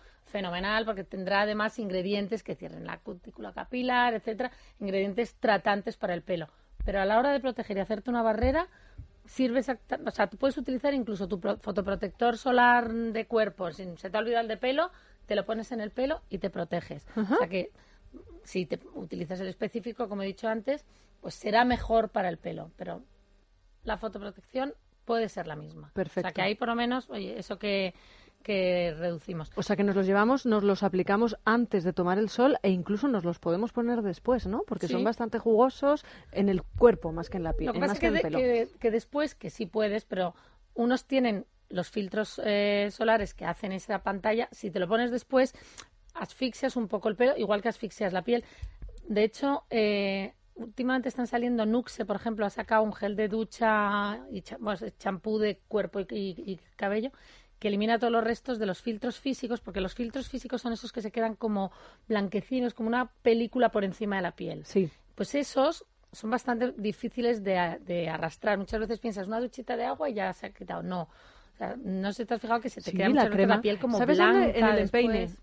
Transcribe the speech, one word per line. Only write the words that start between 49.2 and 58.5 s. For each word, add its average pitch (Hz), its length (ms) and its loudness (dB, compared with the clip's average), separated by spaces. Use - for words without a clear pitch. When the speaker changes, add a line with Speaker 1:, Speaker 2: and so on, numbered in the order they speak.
Speaker 1:
hecho, 277 460 0
eh, 202 640 0
últimamente 247 540 -2
están 247 180 -4
saliendo, 240 380 0
Nuxe, 226 400 0
por 202 100 -2
ejemplo, 220 300 -2
ha 202 40 0
sacado 220 340 2
un 208 100 -2
gel 208 220 -4
de 214 120 0
ducha 214 1040 0
y 196 100 -8
cha-, - 180 -14
bueno, 208 200 -4
champú 202 400 -2
de 208 300 0
cuerpo 202 320 -2
y, 185 100 -2
y, 196 420 -6
y 170 80 -8
cabello 214 360 -2
que 208 80 -2
elimina 214 320 2
todos 233 140 2
los 226 100 4
restos 233 340 -2